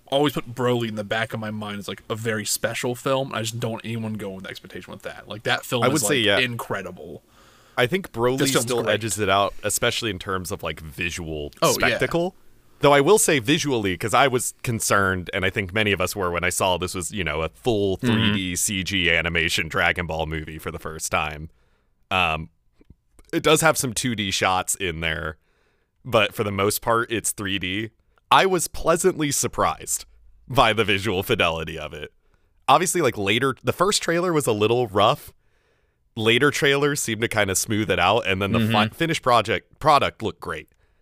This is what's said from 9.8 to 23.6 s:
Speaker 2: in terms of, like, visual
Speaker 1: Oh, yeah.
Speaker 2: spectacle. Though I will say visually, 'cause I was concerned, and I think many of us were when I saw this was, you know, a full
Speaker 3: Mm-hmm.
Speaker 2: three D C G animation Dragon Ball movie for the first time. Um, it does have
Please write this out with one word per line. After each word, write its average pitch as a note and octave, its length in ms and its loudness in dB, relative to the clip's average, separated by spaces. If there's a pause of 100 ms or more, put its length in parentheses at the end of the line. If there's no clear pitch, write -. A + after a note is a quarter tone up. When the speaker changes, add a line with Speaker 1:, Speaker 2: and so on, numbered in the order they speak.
Speaker 2:
in F#2 80 -8
terms F#2+ 320 -6
of, F2+ 120 -8
like, D#2+ 160 -6
visual D#2+ 720 -8 (100)
Speaker 1:
Oh, E3+ 80 4 (100)
yeah. - 80 2
Speaker 2:
spectacle. E3 480 0 (460)
Though C#3+ 120 8
I C#3 80 8
will F#3+ 160 8
say E3 220 4
visually, A2+ 580 0
'cause A2+ 160 -2
I C3 160 6
was A#2+ 240 -2 (100)
concerned, G2 680 0
and F#2+ 100 0
I F#2+ 60 2
think F#2+ 240 -4
many G#2+ 180 2
of F2 80 2
us F2+ 160 -2
were F2+ 160 -2
when E2+ 140 -2
I F2+ 40 0
saw F#2 280 2
this F2+ 180 -6
was, F2+ 160 -6
you F#2 140 -6
know, D#2 160 -4
a D#2+ 80 -2
full G2+ 480 0
Speaker 3:
Mm-hmm. B2+ 100 -4
Speaker 2:
three A2+ 260 2
D F#2 220 -4
C F#2+ 300 -2
G F2 260 2
animation E2+ 560 0
Dragon E2+ 400 0
Ball D#2+ 200 -2
movie D#2 300 -8
for F2 140 -10
the E2 80 -10
first D#2+ 320 -10
time. D#2 380 -4 (600)
Um, E2 400 0 (840)
it E3 100 -2
does D3+ 160 6
have D#3 180 4